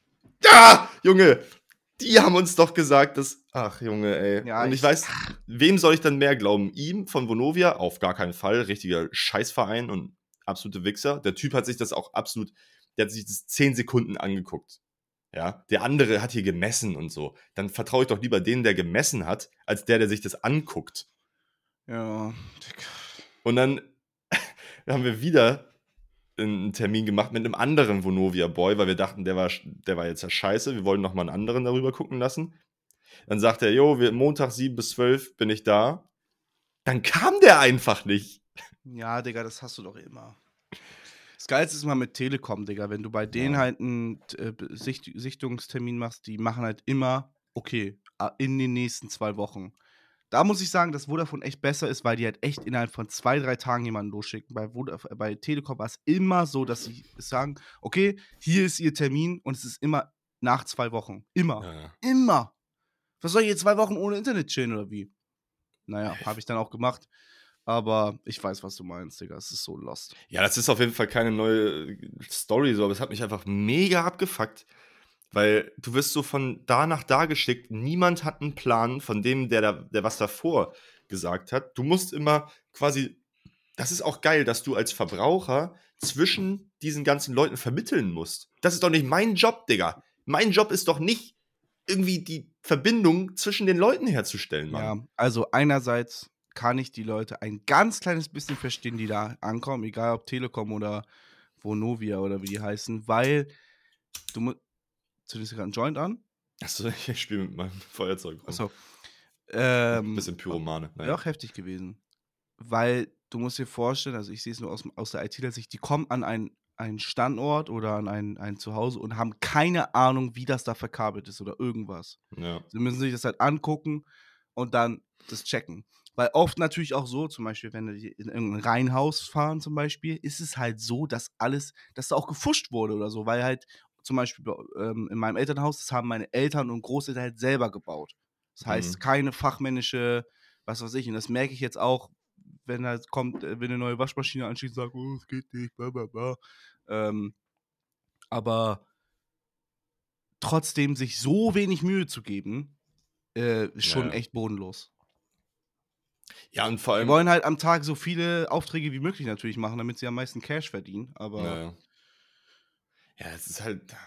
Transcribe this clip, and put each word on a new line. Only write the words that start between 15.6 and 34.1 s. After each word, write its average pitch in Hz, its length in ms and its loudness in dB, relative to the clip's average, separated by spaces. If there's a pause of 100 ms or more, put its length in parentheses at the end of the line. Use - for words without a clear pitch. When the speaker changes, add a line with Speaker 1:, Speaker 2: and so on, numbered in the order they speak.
Speaker 1:
der 107 140 2
andere 120 380 4
hat 120 100 -4
hier 117 100 -2
gemessen 95 540 0
und 78 140 -8
so. 73 260 -8 (180)
Dann 98 160 -6
vertraue 127 340 2
ich 131 40 0
doch 104 140 0
lieber 113 180 2
denen, 117 240 0
der 104 120 6
gemessen 90 500 0
hat, 92 240 -6 (160)
als - 180 -2
der, 117 160 4
der 107 80 4
sich 104 140 -2
das - 200 -10
anguckt. - 680 -4 (760)
Speaker 2:
Ja, 110 440 -6
Digga. - 580 -16 (560)
Speaker 1:
Und 120 140 4
dann 131 240 4 (500)
<laughs> - 560 -8
haben 127 160 0
wir 113 180 0
wieder 139 440 6 (720)
einen 104 340 -2
Termin 110 340 0
gemacht 107 280 0
mit 113 100 -2
einem 113 100 -2
anderen 117 520 2
Vonovia-Boy, 92 720 2
weil 98 100 4
wir 92 80 2
dachten, 95 300 -4
der 92 100 0
war 92 140 2
sch-, - 160 -8 (200)
der 92 120 -2
war 85 100 -4
jetzt 85 160 -8
ja 87 60 -8
scheiße, 113 440 0
wir 98 120 -4
wollen 98 160 4
noch 92 120 -2
mal 90 100 0
einen 85 60 -4
anderen 113 360 -2
darüber 131 260 0
gucken - 260 -8
lassen. 143 360 -4 (760)
Dann 104 140 -2
sagt 113 200 4
er, 107 100 6
„Jo, 135 280 6
wir, 120 140 6